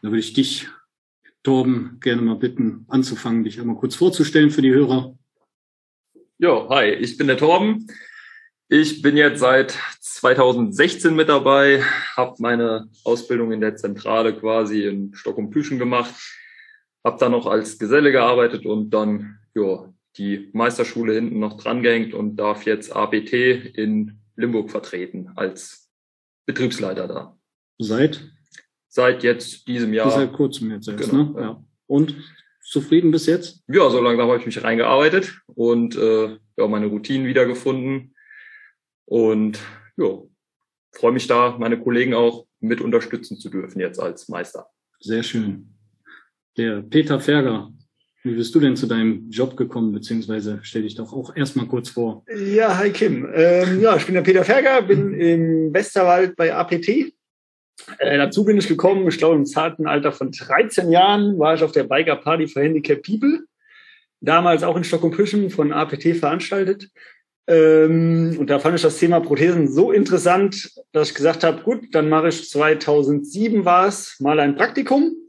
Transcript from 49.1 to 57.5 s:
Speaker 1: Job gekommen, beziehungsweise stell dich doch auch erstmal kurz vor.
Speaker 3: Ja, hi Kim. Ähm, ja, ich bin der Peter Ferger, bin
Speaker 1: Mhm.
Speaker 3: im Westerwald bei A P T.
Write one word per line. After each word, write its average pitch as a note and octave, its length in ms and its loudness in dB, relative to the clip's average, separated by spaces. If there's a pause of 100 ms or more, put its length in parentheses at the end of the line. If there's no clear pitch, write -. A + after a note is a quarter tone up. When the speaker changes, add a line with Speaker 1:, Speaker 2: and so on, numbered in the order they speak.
Speaker 1:
Job B2 260 -4
gekommen, A#2 360 -4
beziehungsweise G#2+ 720 -6
stell A2+ 200 -8
dich G#2+ 140 -10
doch A2+ 180 -14
auch C3 200 -12
erstmal C3+ 320 -4
kurz B2 220 -6
vor. A2+ 400 -6
Speaker 3:
Ja, G3+ 480 0
hi G3+ 140 0
Kim. C#3+ 420 -2
Ähm, F3+ 480 4
ja, G#3+ 160 6
ich D3+ 80 0
bin F#3 100 -4
der F3+ 80 2
Peter F#3 220 4
Ferger, C4 380 4
bin G3 260 2
Speaker 1:
Mhm. G3 60 -6
Speaker 3:
im E3 600 2
Westerwald F3+ 600 2
bei D#3+ 180 0
A E3+ 100 0
P F3 140 -2
T. B3 360 -2 (840)